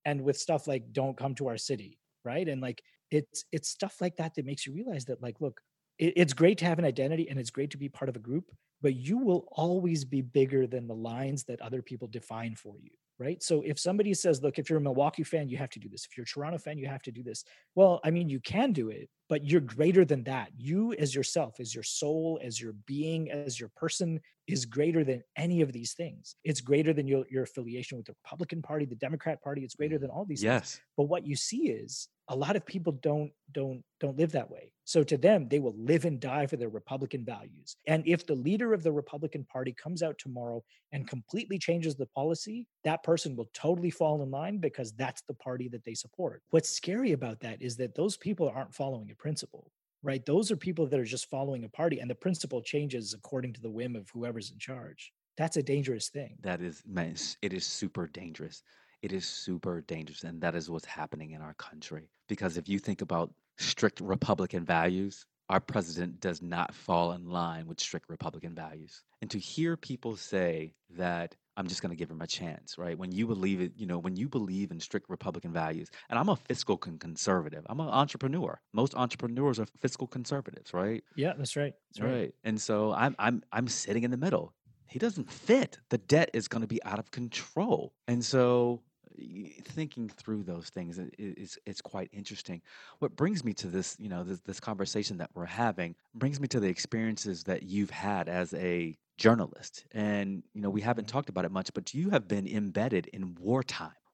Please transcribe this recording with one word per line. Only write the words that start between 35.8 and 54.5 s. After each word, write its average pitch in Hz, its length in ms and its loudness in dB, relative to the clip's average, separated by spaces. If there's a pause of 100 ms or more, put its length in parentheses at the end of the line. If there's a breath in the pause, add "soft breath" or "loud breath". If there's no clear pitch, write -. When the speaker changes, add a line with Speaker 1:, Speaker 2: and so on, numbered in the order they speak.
Speaker 1:
and 147 140 0
die 139 260 0
for 139 120 -2
their 117 120 -2
Republican 127 560 -6
values. 120 520 -12 (100)
And 160 180 4
if 165 200 4
the 151 100 2
leader 202 380 2
of 180 100 0
the 160 80 4
Republican 147 540 -4
Party 127 280 -6
comes 170 300 -4
out 156 160 -2
tomorrow 120 440 -6 (280 soft breath)
and 139 160 -6
completely 185 500 -6
changes 165 380 0
the 131 120 -4
policy, 170 600 -2 (160)
that 156 200 0
person 160 340 2
will 113 160 -6
totally 170 380 2
fall 151 320 2
in 135 60 -4
line 175 300 -2
because 131 340 -2
that's 123 300 -4
the 139 100 -10
party 127 360 -6
that 117 160 -12
they 113 80 -8
support. - 560 -6
What's 160 200 6
scary 214 440 0
about 120 280 -2
that 113 200 -8
is 120 160 -6
that 123 180 -4
those 196 220 0
people 170 320 0
aren't 131 260 -8
following 127 360 -4
a 107 40 -18
principle, - 560 -8 (300)
right? 135 240 -2
Those 190 260 4
are 185 60 0
people 165 300 0
that 135 120 2
are 120 60 0
just 123 240 -6
following 135 360 -2
a 104 40 -10
party, 165 300 0
and 123 100 -6
the 120 60 -2
principle 135 460 -2
changes 127 520 -2
according 127 400 -6
to 110 80 -16
the 113 100 -6
whim 117 240 -6
of 101 140 -10
whoever's 117 420 -6